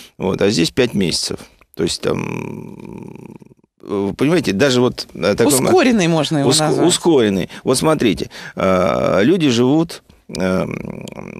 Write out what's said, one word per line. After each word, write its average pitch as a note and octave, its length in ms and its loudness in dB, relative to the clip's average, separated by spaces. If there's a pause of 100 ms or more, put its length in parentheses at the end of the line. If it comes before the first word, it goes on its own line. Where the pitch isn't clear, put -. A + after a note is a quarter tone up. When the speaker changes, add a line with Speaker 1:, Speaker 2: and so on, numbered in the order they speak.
(200)
Speaker 1:
Вот, F#2+ 220 -2
а G2 100 2
здесь D#3 180 0
пять - 240 0
месяцев. F2+ 460 -2 (360)
То - 80 -4
есть - 180 -4
там, - 1120 -8 (680)
э, - 120 -8
вы G2+ 200 -2
понимаете, D3 380 0
даже B2 300 4
вот, - 320 0
э, G2 220 0
такой A#3+ 260 4
мо-, - 80 0
Speaker 2:
Ускоренный B3+ 380 4
можно D#3+ 320 0
его B2+ 100 2
Speaker 1:
уск-, C3+ 100 2
Speaker 2:
назвать. D3+ 280 2
Speaker 1:
ускоренный. A#2+ 640 2 (140)
Вот B2+ 140 0
смотрите, D3 520 0 (260)
э, F2+ 680 2
люди D#3 260 2
живут, C3 540 2 (340)
эм, - 680 -4 (340)